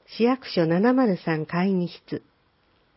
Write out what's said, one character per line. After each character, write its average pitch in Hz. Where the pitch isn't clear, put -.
市 -
役 254
所 170
七 190
〇 240
三 156
会 185
議 180
室。 -